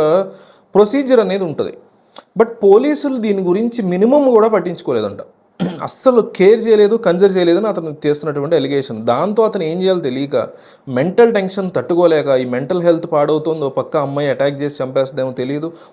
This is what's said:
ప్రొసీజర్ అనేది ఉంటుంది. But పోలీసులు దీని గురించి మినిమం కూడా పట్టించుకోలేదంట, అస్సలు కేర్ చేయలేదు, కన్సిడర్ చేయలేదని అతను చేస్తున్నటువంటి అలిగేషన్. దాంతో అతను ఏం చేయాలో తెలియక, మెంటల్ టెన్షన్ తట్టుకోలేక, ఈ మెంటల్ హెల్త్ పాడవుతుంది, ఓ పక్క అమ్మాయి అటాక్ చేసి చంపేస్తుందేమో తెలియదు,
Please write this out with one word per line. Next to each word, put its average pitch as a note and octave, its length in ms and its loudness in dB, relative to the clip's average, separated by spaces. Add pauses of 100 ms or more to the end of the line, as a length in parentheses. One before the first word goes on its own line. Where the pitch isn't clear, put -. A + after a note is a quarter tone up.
(760)
ప్రొసీజర్ A#3+ 440 4
అనేది F#3+ 240 0
ఉంటుంది. B2 300 -4 (640)
But A3+ 100 2
పోలీసులు C4 680 2
దీని G#3 260 -2
గురించి A3 380 -2
మినిమం A3+ 480 2
కూడా A3+ 180 4
పట్టించుకోలేదంట, C#3+ 720 -2 (640)
అస్సలు - 520 0
కేర్ G#3+ 320 4
చేయలేదు, G#3 280 4
కన్సిడర్ F#3+ 420 2
చేయలేదని F3+ 300 2
అతను E3 280 -6 (100)
చేస్తున్నటువంటి D3 500 -2
అలిగేషన్. C3+ 500 -2
దాంతో F3 380 0
అతను G3+ 200 -2
ఏం E3 180 -4
చేయాలో F#3 180 0
తెలియక, C3+ 480 -2 (400)
మెంటల్ F#3 460 2
టెన్షన్ F#3+ 420 -4
తట్టుకోలేక, D#3+ 520 2
ఈ C3 180 2
మెంటల్ C#3 380 -4
హెల్త్ E3 280 0
పాడవుతుంది, D#3 540 -2
ఓ C3+ 40 -2
పక్క C3+ 280 -4
అమ్మాయి C#3+ 320 -2
అటాక్ C#3 320 -2
చేసి C#3+ 220 -6
చంపేస్తుందేమో C3 480 -4
తెలియదు, C#3+ 420 -6 (200)